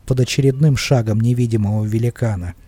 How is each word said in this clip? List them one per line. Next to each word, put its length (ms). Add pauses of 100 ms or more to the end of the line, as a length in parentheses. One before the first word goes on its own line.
под 140
очередным 540
шагом 460
невидимого 640
великана. 720 (120)